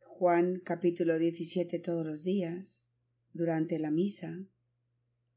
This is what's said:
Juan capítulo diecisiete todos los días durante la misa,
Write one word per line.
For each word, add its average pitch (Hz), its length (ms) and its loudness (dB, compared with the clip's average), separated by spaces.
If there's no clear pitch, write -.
Juan 180 640 2
capítulo 170 540 2
diecisiete 170 600 0
todos 170 280 -2
los 151 180 -8
días 185 600 -4
durante 165 440 0
la 156 120 -2
misa, 175 560 -2